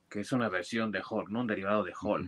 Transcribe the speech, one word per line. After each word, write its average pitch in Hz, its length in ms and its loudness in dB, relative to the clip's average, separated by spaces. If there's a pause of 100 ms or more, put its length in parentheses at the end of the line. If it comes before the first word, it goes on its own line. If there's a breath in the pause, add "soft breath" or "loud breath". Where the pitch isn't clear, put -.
que 104 120 -4
es 101 120 -4
una 120 160 2
versión 107 420 0
de 95 180 -2
Hulk, 98 200 -2
¿no? 110 120 -2
Un 123 60 0
derivado 101 380 2
de 87 160 -6
Hulk. 92 280 2